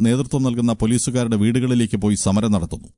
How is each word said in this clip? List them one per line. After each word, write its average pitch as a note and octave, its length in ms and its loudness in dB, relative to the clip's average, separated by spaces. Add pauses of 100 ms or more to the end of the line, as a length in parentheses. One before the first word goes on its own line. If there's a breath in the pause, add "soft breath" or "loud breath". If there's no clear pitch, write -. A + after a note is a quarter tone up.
നേതൃത്വം C3 420 0
നൽകുന്ന A#2+ 300 0
പോലീസുകാരുടെ A#2 640 0
വീടുകളിലേക്ക് A#2+ 640 0
പോയി G#2 200 0
സമരം G#2 340 2
നടത്തുന്നു. E2+ 340 -4 (100)